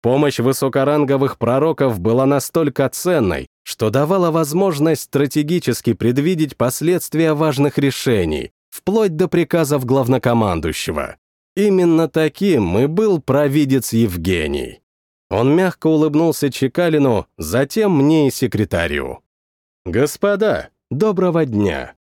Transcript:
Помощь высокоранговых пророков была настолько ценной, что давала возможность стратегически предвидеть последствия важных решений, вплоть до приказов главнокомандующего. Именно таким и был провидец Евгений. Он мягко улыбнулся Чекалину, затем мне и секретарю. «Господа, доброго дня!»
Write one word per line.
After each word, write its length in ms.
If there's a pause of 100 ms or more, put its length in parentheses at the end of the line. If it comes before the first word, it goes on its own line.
Помощь 380
высокоранговых 960
пророков 600
была 260
настолько 640
ценной, 580 (160)
что 260
давала 420
возможность 720
стратегически 920
предвидеть 600
последствия 800
важных 440
решений, 760 (180)
вплоть 460
до 120
приказов 580
главнокомандующего. 1300 (380)
Именно 520
таким 720
и 80
был 360
провидец 720
Евгений. 880 (480)
Он 260
мягко 320
улыбнулся 640
Чекалину, 760 (100)
затем 580
мне 320
и 40
секретарю. 880 (680)
«Господа, 840 (200)
доброго 560
дня!» 600